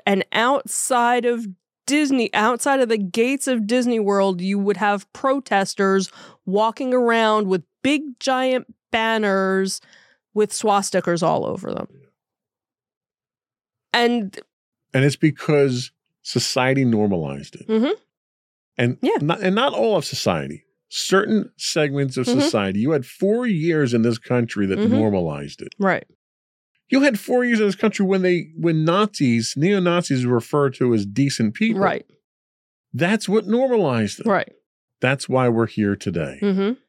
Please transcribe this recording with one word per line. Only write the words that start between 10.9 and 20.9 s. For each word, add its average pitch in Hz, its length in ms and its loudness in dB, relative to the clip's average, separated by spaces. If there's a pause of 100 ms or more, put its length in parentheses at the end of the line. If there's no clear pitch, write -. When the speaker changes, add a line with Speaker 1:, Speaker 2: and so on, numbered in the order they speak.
Speaker 1:
all 160 220 0
over - 280 -6
them. - 140 -8 (2000)
And 240 460 0 (540)
Speaker 2:
And 131 100 4
it's 143 120 2
because 139 760 2 (300)
society 131 640 0
normalized 92 680 0
it. - 120 -20
Speaker 1:
Mm-hmm. 220 240 0 (880)
Speaker 2:
And 127 240 0
Speaker 1:
Yeah. 359 200 0
Speaker 2:
not, 156 200 -2
and 185 140 0
not 262 180 0
all 220 240 0
of 147 80 -4
society. 78 580 -4 (260)
Certain - 680 0